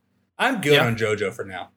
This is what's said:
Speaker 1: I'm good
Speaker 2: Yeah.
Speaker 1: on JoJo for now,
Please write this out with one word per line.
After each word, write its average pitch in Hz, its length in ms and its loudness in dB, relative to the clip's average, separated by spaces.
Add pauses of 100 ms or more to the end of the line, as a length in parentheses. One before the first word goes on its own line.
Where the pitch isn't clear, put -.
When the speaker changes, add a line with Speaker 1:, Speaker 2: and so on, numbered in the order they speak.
(380)
Speaker 1:
I'm 233 240 0
good 147 100 4
Speaker 2:
Yeah. 143 140 6
Speaker 1:
on 113 100 0
JoJo 104 380 -2
for 101 100 -10
now, 92 320 -14